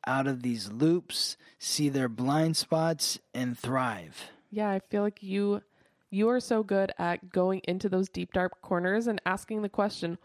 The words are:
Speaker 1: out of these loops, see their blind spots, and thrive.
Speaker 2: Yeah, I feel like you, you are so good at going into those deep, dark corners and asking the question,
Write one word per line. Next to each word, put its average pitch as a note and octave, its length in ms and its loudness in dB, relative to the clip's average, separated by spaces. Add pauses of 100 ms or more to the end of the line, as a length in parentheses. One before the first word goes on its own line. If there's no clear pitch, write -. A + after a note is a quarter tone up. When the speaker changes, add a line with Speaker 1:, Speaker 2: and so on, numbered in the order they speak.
Speaker 1:
out C3+ 180 0
of C3 160 -2
these A2+ 300 -4
loops, D#3+ 640 0 (220)
see - 300 0
their C3+ 200 2
blind C#3+ 480 2
spots, D#3+ 640 0 (160)
and B2 200 -2
thrive. A#2 760 -4 (180)
Speaker 2:
Yeah, G#3 220 -2
I G3 80 0
feel G3+ 240 -2
like G#3 180 -2
you, G3+ 400 0 (480)
you G#3 200 2
are B3 100 2
so A3+ 240 0
good G3 340 2
at F3 340 -2
going F#3 340 2
into F#3 220 -2
those F#3 220 2
deep, F3+ 240 -6
dark F#3 300 0
corners F#3+ 420 2
and A3 220 -2
asking G3+ 340 -2
the G#3 80 -2
question, G3 560 0